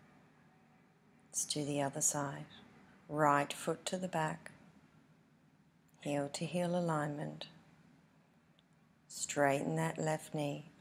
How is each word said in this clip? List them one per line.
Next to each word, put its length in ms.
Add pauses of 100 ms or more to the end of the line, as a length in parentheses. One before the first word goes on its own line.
(1300)
Let's 160
do 180
the 180
other 200
side. 420 (640)
Right 460
foot 320
to 120
the 120
back, 420 (1500)
heel 320
to 120
heel 320
alignment. 680 (1600)
Straighten 720
that 200
left 380
knee, 300 (160)